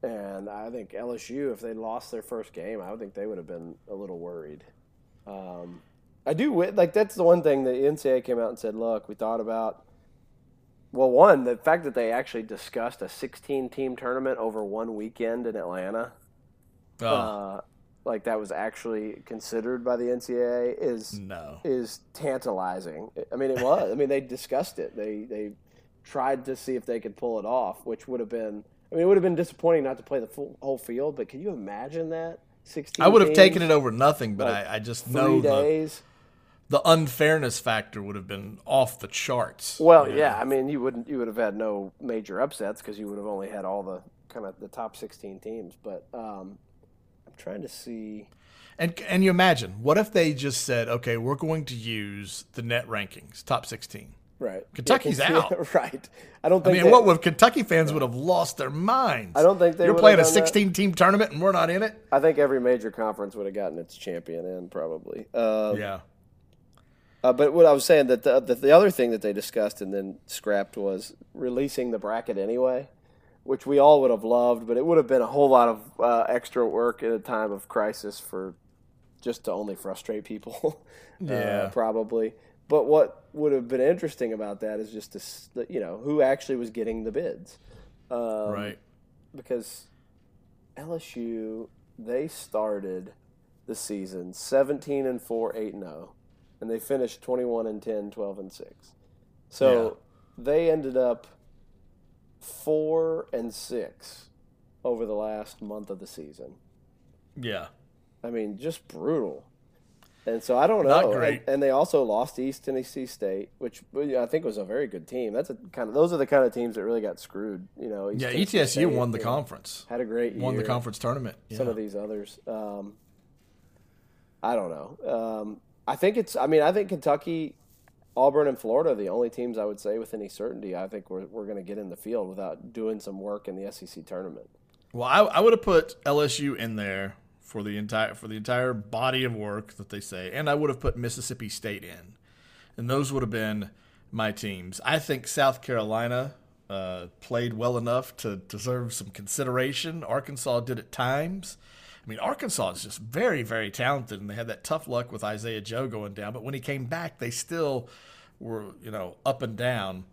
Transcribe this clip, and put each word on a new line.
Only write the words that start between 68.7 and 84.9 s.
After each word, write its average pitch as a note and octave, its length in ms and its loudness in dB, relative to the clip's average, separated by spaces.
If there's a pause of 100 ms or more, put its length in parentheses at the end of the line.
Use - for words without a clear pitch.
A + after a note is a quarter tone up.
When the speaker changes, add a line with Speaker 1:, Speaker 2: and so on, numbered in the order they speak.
Speaker 1:
other F#3+ 180 10
thing B2 220 2
that G#2+ 100 -2
they G#2 100 0
discussed G#2 480 -2
and G2 120 -8
then G2 340 -6
scrapped G2+ 500 -2
was G2 380 -4 (180)
releasing B2+ 580 -2
the A2+ 80 -2
bracket G#2+ 380 -4
anyway, B2+ 520 0 (540)
which C3 220 -4
we C#3+ 140 4
all D3 240 10
would B2+ 80 6
have G#2+ 120 2
loved, A#2+ 440 4
but A#2 100 0
it C3 80 2
would E3 140 6
have C#3+ 80 4
been C3 160 4
a A2 40 2
whole C#3 220 4
lot B2 220 10
of, A2 100 -4 (180)
uh, A#2 300 4
extra A#2+ 400 0
work A#2 340 0
at A2+ 80 0
a A2+ 80 0
time A2 340 -2
of G2 160 -10
crisis G#2+ 520 -4
for F#2+ 320 -10 (720)
just - 240 -6
to - 60 -2
only G2+ 220 -6
frustrate G2+ 500 -8
people, A#2 580 -6 (180)
<laughs> - 220 -18
uh, - 100 -10
Speaker 2:
Yeah. G#2 400 -2
Speaker 1:
probably. A2 640 -2 (340)
But C#3+ 180 4
what D3+ 360 4 (100)
would D3+ 200 0
have B2 160 -2
been B2+ 120 -2
interesting C#3+ 520 0
about G#2 280 -8
that G#2+ 200 -6
is G#2+ 100 -10